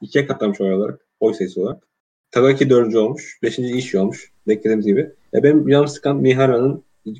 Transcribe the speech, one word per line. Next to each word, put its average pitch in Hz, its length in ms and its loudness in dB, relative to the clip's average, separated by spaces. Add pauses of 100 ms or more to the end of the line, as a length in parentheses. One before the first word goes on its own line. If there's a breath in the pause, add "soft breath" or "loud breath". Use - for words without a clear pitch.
ikiye 139 260 -4
katlamış 107 340 -4
oy 95 140 0
olarak, 110 320 -6 (140)
oy 110 140 0
sayısı 92 280 -6
olarak. 131 200 -6 (480)
Takagi 135 400 2
dördüncü 117 280 2
olmuş, 113 440 -4
beşinci 123 360 -4
Ishii 98 220 -4
olmuş. - 320 -6 (160)
Beklediğimiz 107 380 0
gibi. 120 240 0 (220)
Ya 117 100 0
benim 143 260 4
canımı 143 200 4
sıkan 139 280 -4
Mihara'nın 131 680 0 (360)